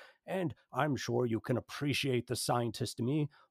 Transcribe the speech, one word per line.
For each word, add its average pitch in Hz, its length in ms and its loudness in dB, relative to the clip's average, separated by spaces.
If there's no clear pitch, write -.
And 175 300 -2
I'm 139 220 2
sure 120 320 0
you 113 120 0
can 120 180 0
appreciate 127 680 0
the 123 100 -2
scientist 120 640 0
in 117 60 0
me, 147 240 0